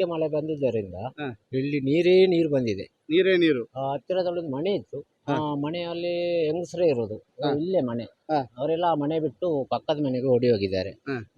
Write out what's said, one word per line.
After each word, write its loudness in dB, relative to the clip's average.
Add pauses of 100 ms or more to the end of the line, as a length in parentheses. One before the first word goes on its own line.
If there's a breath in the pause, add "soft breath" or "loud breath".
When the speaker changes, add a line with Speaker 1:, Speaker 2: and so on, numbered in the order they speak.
Speaker 1:
ಮಳೆ -2
ಬಂದಿದ್ದರಿಂದ -2
Speaker 2:
ಹಾ. -10
Speaker 1:
ಇಲ್ಲಿ -2
ನೀರೇ 4
ನೀರು 4
ಬಂದಿದೆ. 0
Speaker 2:
ನೀರೇ 0
ನೀರು. 2
Speaker 1:
ಆ, -6
ಹತ್ತಿರದಲ್ಲೊಂದು -4
ಮನೆ -2
ಇತ್ತು, -8
Speaker 2:
ಹಾ. -6
Speaker 1:
ಆ -2
ಮನೆಯಲ್ಲಿ -2
ಹೆಂಗಸರೇ 0
ಇರೋದು, 0
Speaker 2:
ಹಾ. -4
Speaker 1:
ಇಲ್ಲೇ 0
ಮನೆ. -2
Speaker 2:
ಹಾ. -4
Speaker 1:
ಅವರೆಲ್ಲ -2
ಆ 4
ಮನೆ 0
ಬಿಟ್ಟು -2
ಪಕ್ಕದ -2
ಮನೆಗೆ 0
ಓಡಿ 4
ಹೋಗಿದ್ದಾರೆ. 0
Speaker 2:
ಹಾ. -10